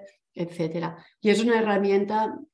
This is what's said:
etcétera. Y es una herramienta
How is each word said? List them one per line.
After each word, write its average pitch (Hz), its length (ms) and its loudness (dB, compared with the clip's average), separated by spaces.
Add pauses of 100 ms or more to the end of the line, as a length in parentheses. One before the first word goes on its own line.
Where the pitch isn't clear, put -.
(320)
etcétera. 165 640 -6 (240)
Y 214 100 4
es 202 120 4
una 226 160 4
herramienta 202 800 0 (160)